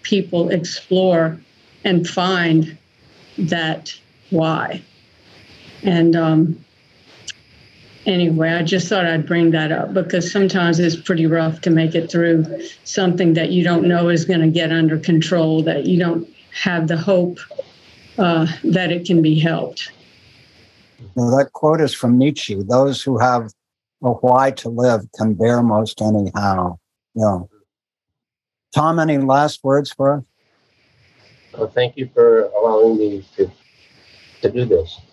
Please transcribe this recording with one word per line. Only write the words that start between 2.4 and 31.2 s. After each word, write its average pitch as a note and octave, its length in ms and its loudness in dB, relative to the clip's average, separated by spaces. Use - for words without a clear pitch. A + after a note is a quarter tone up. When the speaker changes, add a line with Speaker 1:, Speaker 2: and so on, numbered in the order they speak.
Speaker 1:
that D#3+ 560 -4
why. D#3+ 520 -2
And, E3+ 320 4
um, D#3+ 480 0
anyway, E3 460 0
I E3+ 120 -2
just F3+ 240 -2
thought F#3+ 180 0
I'd E3 200 -2
bring E3+ 260 2
that D#3 200 -2
up - 220 -4
because F3+ 380 -2
sometimes F3+ 480 0
it's E3 160 0
pretty E3 300 -2
rough D#3+ 360 0
to F3 80 -2
make D#3+ 240 2
it E3 180 -2
through E3 340 2
something F3+ 500 0
that D#3+ 180 0
you F3 120 2
don't F3 240 2
know F3 220 2
is E3 160 0
gonna E3 240 2
get D#3+ 220 0
under D#3+ 260 0
control, D#3+ 680 0
that D3+ 220 -2
you F3+ 140 2
don't E3+ 280 -2
have E3+ 360 -4
the D#3+ 100 -2
hope, F3+ 420 0
uh, E3 300 2
that F3+ 280 0
it F3 140 -6
can E3+ 160 2
be D#3 180 2
helped. - 520 -4
Speaker 2:
Well, A#2+ 220 2
that C#3 160 0
quote D#3 280 0
is C#3 120 0
from B2 240 2
Nietzsche, C3+ 440 0
"Those B2+ 400 0
who C3 160 -2
have A#2 340 0
a C#3+ 100 0
why B2+ 400 2
to B2 180 -10
live A#2 440 0
can A2 200 0
bear A#2+ 300 2
most A2 380 0
anyhow." G2 760 -2
Yeah. G#2+ 240 0
Tom, D#3+ 240 2
any D#3 180 2
last C#3 460 0
words C#3 280 0
for C#3 260 0
us? B2+ 60 -10